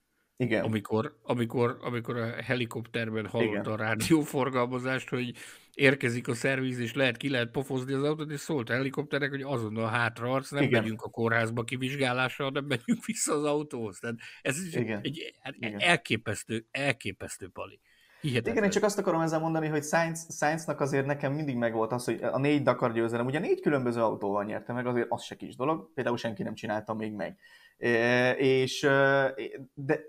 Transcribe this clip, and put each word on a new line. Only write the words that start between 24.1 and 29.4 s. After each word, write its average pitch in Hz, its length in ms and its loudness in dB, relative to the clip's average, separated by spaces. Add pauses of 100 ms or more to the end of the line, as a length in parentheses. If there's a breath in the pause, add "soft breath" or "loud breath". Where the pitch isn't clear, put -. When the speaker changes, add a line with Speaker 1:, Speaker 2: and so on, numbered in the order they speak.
Speaker 1:
nyerte 107 300 -6
meg, 123 140 -2
azért 120 220 0
az - 140 -4
se - 120 -12
kis 82 200 -12
dolog, 156 380 -2
például 123 240 -2
senki 113 260 -4
nem 110 100 -4
csinálta 107 400 -4
még 110 200 -6
meg. 87 240 -8 (400 loud breath)
É, 120 520 4
és, 131 540 2
ö, 139 440 6 (460)